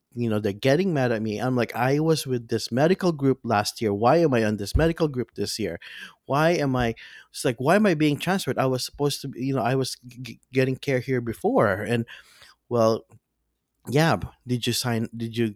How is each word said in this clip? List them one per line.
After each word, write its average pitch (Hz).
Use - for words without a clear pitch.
you 120
know, 107
they're 104
getting 147
mad 131
at 110
me. 104
I'm 127
like, 117
"I 131
was 160
with 120
this 113
medical 170
group 135
last 107
year. 104
Why 117
am 156
I 113
on 107
this 98
medical 165
group 127
this -
year? 87
Why 151
am 143
I," 117
it's -
like, 123
"Why 156
am 214
I 180
being 147
transferred? 180
I 131
was 127
supposed -
to 143
be, 123
you 139
know, 127
I 120
was 131
g-, 120
g-, 123
getting 131
care 131
here 127
before." 120
And, 110
well, 113
yeah, 143
b-, -
did 123
you 117
sign, 113
did 113
you 113